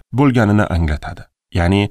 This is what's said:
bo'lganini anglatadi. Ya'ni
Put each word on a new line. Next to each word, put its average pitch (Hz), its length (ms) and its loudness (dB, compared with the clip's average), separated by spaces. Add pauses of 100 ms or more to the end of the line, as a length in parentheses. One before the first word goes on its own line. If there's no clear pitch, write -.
(140)
bo'lganini 117 520 2
anglatadi. 78 580 -4 (300)
Ya'ni 95 380 2